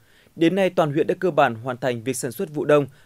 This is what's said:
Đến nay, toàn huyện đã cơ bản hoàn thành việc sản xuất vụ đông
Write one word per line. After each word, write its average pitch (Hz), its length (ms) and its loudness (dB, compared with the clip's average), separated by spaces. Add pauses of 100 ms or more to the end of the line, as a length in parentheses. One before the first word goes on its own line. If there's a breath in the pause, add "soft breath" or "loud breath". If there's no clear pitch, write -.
(360 soft breath)
Đến 165 200 2
nay, 190 140 2
toàn 170 240 0
huyện 143 140 0
đã 180 120 0
cơ - 120 -2
bản 131 240 4
hoàn 123 220 -8
thành 120 260 -4
việc 127 120 -4
sản 127 160 -8
xuất 196 220 -10
vụ 147 120 -4
đông 147 220 4 (180 soft breath)